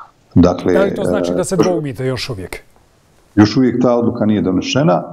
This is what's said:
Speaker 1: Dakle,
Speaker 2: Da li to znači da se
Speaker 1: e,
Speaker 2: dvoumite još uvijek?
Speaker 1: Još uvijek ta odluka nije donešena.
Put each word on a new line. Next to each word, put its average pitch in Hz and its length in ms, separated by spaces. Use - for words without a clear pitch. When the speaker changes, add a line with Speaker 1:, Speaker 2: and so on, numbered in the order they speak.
Speaker 1:
Dakle, 90 380
Speaker 2:
Da - 100
li 92 120
to - 80
znači 90 300
da 180 100
se 190 120
Speaker 1:
e, 175 80
Speaker 2:
dvoumite 151 420
još 131 240
uvijek? 95 280
Speaker 1:
Još 104 220
uvijek 123 240
ta 123 140
odluka 110 300
nije 107 160
donešena. 147 720